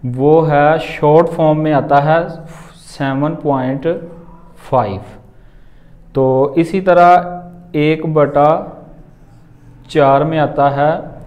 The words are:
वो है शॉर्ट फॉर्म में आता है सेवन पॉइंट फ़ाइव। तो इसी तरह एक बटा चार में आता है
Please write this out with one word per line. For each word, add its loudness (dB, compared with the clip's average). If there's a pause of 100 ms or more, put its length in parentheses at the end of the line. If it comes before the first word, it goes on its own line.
वो 2
है 2
शॉर्ट 2
फॉर्म 0
में -2
आता 2
है 0 (460)
सेवन -6
पॉइंट -4 (720)
फ़ाइव। -2 (1120)
तो 0
इसी -2
तरह 4 (340)
एक -2
बटा 0 (1080)
चार 2
में -2
आता 0
है -2 (140)